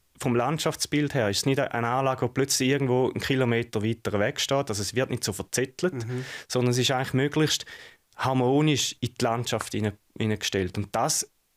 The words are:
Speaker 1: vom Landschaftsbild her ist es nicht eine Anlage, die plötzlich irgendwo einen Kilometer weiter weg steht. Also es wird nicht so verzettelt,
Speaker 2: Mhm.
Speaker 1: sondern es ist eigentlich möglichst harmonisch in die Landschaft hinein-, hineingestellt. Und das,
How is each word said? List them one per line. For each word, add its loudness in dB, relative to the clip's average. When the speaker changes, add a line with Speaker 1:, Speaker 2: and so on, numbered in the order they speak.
Speaker 1:
vom 0
Landschaftsbild 0
her 2
ist 0
es -2
nicht 2
eine 0
Anlage, 0
die -2
plötzlich 0
irgendwo 2
einen -6
Kilometer 0
weiter -2
weg 0
steht. 0
Also -4
es -6
wird 0
nicht -6
so -4
verzettelt, -4
Speaker 2:
Mhm. -6
Speaker 1:
sondern 2
es 2
ist 2
eigentlich -2
möglichst 2
harmonisch 2
in -4
die -2
Landschaft 0
hinein-, -2
hineingestellt. 0
Und -4
das, 0